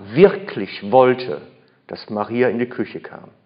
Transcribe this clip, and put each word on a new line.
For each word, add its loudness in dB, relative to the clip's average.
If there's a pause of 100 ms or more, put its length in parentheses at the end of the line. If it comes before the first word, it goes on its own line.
(120)
wirklich 0
wollte, 2 (460)
dass -16
Maria 0
in -4
die -2
Küche -8
kam. -20 (160)